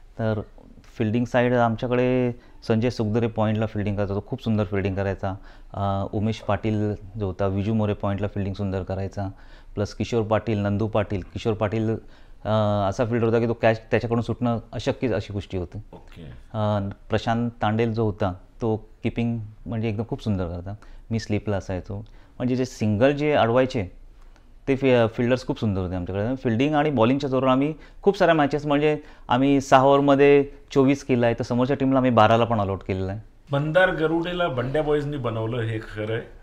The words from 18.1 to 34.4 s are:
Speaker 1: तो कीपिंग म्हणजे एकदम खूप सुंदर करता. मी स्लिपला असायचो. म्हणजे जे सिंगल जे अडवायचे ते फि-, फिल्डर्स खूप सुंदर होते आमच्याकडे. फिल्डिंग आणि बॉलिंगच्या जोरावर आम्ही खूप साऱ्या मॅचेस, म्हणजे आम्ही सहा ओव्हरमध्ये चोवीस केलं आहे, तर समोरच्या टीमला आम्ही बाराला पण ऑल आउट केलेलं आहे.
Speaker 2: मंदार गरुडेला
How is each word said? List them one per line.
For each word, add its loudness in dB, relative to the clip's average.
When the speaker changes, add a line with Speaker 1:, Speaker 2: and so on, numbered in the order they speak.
Speaker 1:
तो -4
कीपिंग -4
म्हणजे -4
एकदम -4
खूप -8
सुंदर -2
करता. -8
मी -2
स्लिपला -2
असायचो. -8
म्हणजे 0
जे 0
सिंगल 2
जे 0
अडवायचे 2
ते 2
फि-, 4
फिल्डर्स 0
खूप -4
सुंदर 0
होते -4
आमच्याकडे. -4
फिल्डिंग 0
आणि 2
बॉलिंगच्या 2
जोरावर 2
आम्ही 2
खूप 2
साऱ्या 6
मॅचेस, 0
म्हणजे 2
आम्ही 4
सहा 6
ओव्हरमध्ये 6
चोवीस 4
केलं 2
आहे, 2
तर -4
समोरच्या 0
टीमला 2
आम्ही 4
बाराला 6
पण 0
ऑल 0
आउट -4
केलेलं -4
आहे. -8
Speaker 2:
मंदार 2
गरुडेला 0